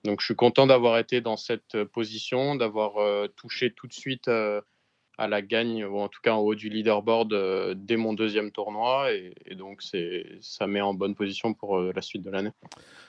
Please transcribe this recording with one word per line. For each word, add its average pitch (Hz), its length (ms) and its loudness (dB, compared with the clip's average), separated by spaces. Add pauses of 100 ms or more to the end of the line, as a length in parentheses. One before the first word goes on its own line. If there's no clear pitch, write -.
donc 104 160 -2
je - 60 -2
suis 113 100 -2
content 127 320 8
d'avoir 120 300 6
été 123 220 0
dans 113 160 -2
cette 110 460 -4
position, 117 720 -2
d'avoir, 107 440 0
euh, 104 360 2
touché 120 380 -4
tout - 160 -18
de - 40 -20
suite, - 360 -6
euh, 107 320 0 (560)
à 107 120 -2
la 104 140 0
gagne, 113 420 -2
ou 101 160 -4
en 101 80 -2
tout - 140 -20
cas 113 120 4
en 110 60 2
haut 107 160 2
du 107 120 -8
leaderboard, 110 640 2
euh, 95 440 0
dès 101 200 0
mon 113 180 0
deuxième 107 360 0
tournoi, 113 640 0
et, 92 220 -6 (120)
et - 100 -14
donc 95 260 -16
c'est, 87 440 -4 (140)
ça - 260 -6
met 101 140 0
en 101 120 2
bonne 98 240 -2
position 101 380 -2
pour, 101 240 -2
euh, 90 160 0
la 95 80 -4
suite - 200 -10
de 95 80 -10
l'année. 98 200 -2 (580)